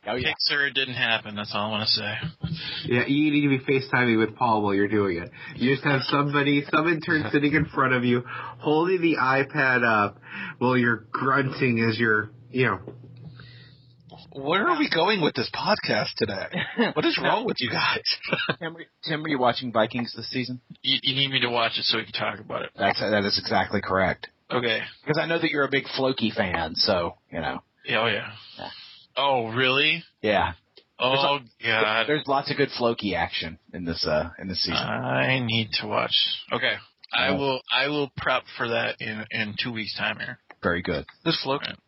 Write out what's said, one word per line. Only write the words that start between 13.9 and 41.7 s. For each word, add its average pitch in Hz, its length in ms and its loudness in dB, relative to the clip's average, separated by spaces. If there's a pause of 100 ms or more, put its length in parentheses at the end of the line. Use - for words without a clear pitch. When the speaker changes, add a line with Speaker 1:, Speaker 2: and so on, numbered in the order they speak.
Speaker 4:
Where 160 340 0
are 349 100 4
we 302 160 2
going 185 280 2
with 147 140 2
this 110 180 -2
podcast 139 640 0
today? 98 300 -2 (300)
Speaker 1:
<laughs> 214 160 2
Speaker 4:
What 156 120 0
is 330 160 0
wrong - 240 2
with - 140 -2
you 120 120 -2
guys? - 320 -2 (280)
<laughs> - 280 -2
Speaker 1:
Tim, 165 160 -8
re-, 165 100 -16 (220)
Tim, 156 160 -2
were 160 60 -6
you 143 100 0
watching 123 340 2
Vikings 113 420 2
this 113 140 -12
season? 127 320 -6 (220)
Speaker 2:
You, 131 180 0
you 135 140 -2
need 139 160 0
me 131 100 0
to 120 80 0
watch 117 280 0
it 101 80 -4
so 113 120 2
we 110 60 -2
can - 100 -14
talk 107 260 -4
about - 240 -6
it. - 140 -8
Speaker 1:
That's, 98 220 2
that 104 260 2
is 104 140 2
exactly 98 420 0
correct. 92 460 0 (240)
Speaker 2:
Okay. 117 280 0 (260)
Speaker 1:
'Cause 151 140 0
I 156 60 0
know 165 140 0
that 160 100 0
you're 147 160 0
a 127 60 -4
big 139 140 0 (100)
Floki 131 360 0
fan, 87 440 -2
so, 87 400 2 (160)
you 82 100 -6
know. 69 220 -6 (220)
Speaker 2:
Yeah, 113 160 0
oh, 117 60 2
yeah. 110 240 -2 (280)
Speaker 1:
Yeah. 92 100 -10 (480)
Speaker 2:
Oh, 131 300 2
really? 135 560 2 (180)
Speaker 1:
Yeah. 90 320 2 (460)
Speaker 2:
Oh, 123 100 2
Speaker 1:
There's 139 320 2 (240)
a-, - 20 2
Speaker 2:
God. 110 400 2
Speaker 1:
there's 147 200 0
lots 139 240 0
of 135 60 -2
good 139 200 2
Floki 113 380 0
action 85 420 -4 (160)
in 87 120 -8
this, 82 200 -2
uh, 78 240 0 (100)
in 92 80 -10
this 92 160 -4
season. 85 220 -2
Speaker 2:
I 131 580 0
need 113 260 -2 (120)
to 107 60 -8
watch. - 260 -2 (400)
Okay. 117 220 0 (360)
I 123 180 2
Speaker 1:
Yeah. 143 80 0
Speaker 2:
will, 135 240 -2 (120)
I 131 140 2
will 143 280 -2
prep 127 280 0 (140)
for 123 120 -2
that 117 320 0
in, 110 300 -8
in 110 300 -4
two 123 100 -4
weeks' 110 260 -6
time 107 220 -2
here. - 180 -10 (240)
Speaker 1:
Very 90 220 2
good. 76 220 -2 (200)
Speaker 4:
This 165 180 0
Floki. 135 260 -2
Speaker 2:
Right. - 80 -12 (100)